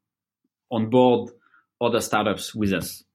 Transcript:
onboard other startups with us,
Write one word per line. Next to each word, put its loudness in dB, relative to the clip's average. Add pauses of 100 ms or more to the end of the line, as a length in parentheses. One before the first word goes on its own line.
(680)
onboard 2 (500)
other 0
startups -2
with -2
us, -6 (140)